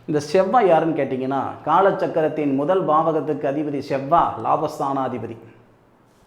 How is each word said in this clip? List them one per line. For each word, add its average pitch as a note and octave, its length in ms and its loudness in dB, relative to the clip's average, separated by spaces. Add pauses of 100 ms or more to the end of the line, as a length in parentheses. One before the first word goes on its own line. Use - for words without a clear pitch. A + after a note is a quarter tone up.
இந்த D3+ 140 0
செவ்வாய் F#3+ 480 2
யாருன்னு D#3 360 2
கேட்டிங்கன்னா, C3 380 -4 (240)
காலச்சக்கரத்தின் D#3 880 2
முதல் D#3+ 320 0
பாவகத்துக்கு D3+ 600 0
அதிபதி C#3+ 420 -4
செவ்வா, C#3 320 2 (240)
லாபஸ்தானாதிபதி. C3+ 920 -2 (880)